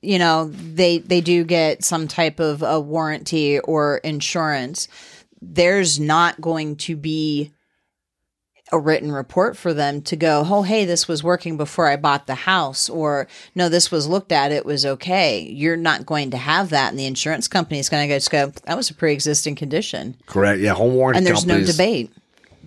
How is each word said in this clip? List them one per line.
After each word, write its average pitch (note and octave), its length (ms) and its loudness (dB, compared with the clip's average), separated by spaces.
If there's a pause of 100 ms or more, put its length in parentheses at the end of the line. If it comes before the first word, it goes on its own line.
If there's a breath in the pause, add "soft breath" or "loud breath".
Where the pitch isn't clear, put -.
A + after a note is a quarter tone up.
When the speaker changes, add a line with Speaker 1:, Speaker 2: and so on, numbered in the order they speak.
Speaker 1:
you F#3+ 180 0
know, D#3+ 340 2
they, E3+ 440 0
they F3 240 0
do E3+ 240 2
get D#3+ 400 0
some D#3+ 240 -2
type D#3+ 320 -2
of D3+ 200 -2
a D#3 200 0
warranty D3+ 800 -2
or D3 400 0
insurance, D3+ 920 -4 (520 loud breath)
there's F3 560 2
not D#3 440 2
going D#3 340 -4
to D#3 220 -8
be D3+ 560 -2 (1200)
a E3 60 2
written D3+ 300 0
report F3+ 460 0
for E3+ 180 -2
them D3 280 -2
to D#3+ 160 -6
go, D3+ 280 2
"Oh, G3+ 180 2
hey, G#3 200 2
this F3 240 0
was D3+ 160 -4
working E3+ 320 0
before D3+ 320 0
I C#3+ 80 4
bought C#3+ 320 0
the C3 80 -4
house," D#3+ 540 0
or, D3 380 -2 (280 loud breath)
"No, F3+ 140 2
this E3+ 200 2
was D3+ 160 0
looked F3+ 280 -2
at, C#3+ 180 2
it D3 140 -2
was C#3+ 200 -2
okay." C#3+ 560 0
You're C#3+ 360 -2
not D#3+ 280 0
going C#3+ 260 -4
to B2+ 60 -6
have D#3 340 0
that, C3+ 180 2
and C3+ 100 -8
the C3+ 60 -4
insurance C3+ 420 -4
company D#3+ 320 -2
is C#3 80 -4
gonna D3 220 0
go, C#3+ 80 2
just - 140 -2
go, C#3+ 200 2 (140)
"That E3 100 -4
was B3+ 140 -4
a D#3 40 -16
pre-existing D3 600 0
condition." C#3 720 -6
Speaker 2:
Correct. G2+ 340 2
Yeah, G2+ 140 2
home A#2 200 2
warranty C3 260 4
Speaker 1:
And F#3 80 4
there's F3 180 2
no F3 100 2
Speaker 2:
companies, F3 200 2
Speaker 1:
debate. E3+ 360 0 (560)